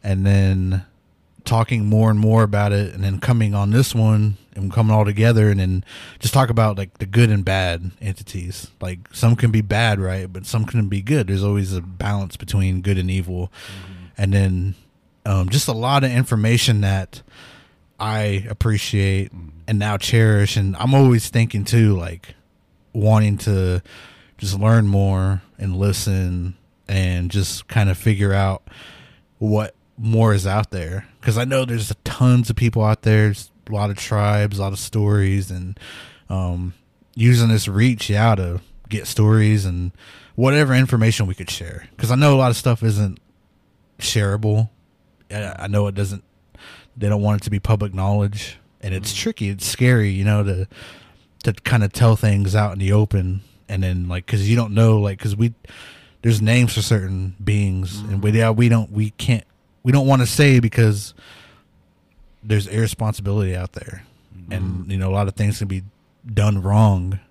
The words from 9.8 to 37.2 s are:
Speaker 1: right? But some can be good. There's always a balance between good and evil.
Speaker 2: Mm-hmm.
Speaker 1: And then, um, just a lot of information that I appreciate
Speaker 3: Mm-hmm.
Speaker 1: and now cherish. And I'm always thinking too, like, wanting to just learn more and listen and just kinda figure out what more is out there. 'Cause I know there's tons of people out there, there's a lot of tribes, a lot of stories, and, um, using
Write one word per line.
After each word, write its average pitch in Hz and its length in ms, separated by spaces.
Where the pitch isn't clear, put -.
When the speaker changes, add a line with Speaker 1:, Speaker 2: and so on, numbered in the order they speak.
Speaker 1:
right? 92 320
But 92 140
some 110 200
can 107 220
be 98 140
good. 117 260
There's 98 160
always 101 300
a 90 80
balance 98 560
between 92 440
good 95 160
and 92 140
evil. 90 400
Speaker 2:
Mm-hmm. 92 380
Speaker 1:
And 98 160
then, 95 420
um, 95 240
just 127 180
a 127 60
lot 131 320
of 127 60
information 113 720
that 98 400
I 107 500
appreciate 98 840
Speaker 3:
Mm-hmm. 85 160
Speaker 1:
and 107 120
now 104 180
cherish. 107 600
And 98 200
I'm 127 160
always 131 360
thinking 113 360
too, 110 320
like, 85 380
wanting 107 440
to 92 440
just 98 220
learn 110 280
more 95 540
and 92 180
listen 92 800
and 90 440
just - 360
kinda 101 280
figure 101 380
out 98 300
what 107 360
more 110 360
is 95 140
out 104 240
there. 90 340
'Cause 113 160
I 120 80
know 131 200
there's 113 260
tons 123 460
of 113 60
people 117 300
out 107 160
there, 107 260
there's - 220
a 107 40
lot 104 160
of 98 80
tribes, 104 600
a - 20
lot 98 100
of 98 80
stories, 101 720
and, 92 260
um, 90 440
using 117 340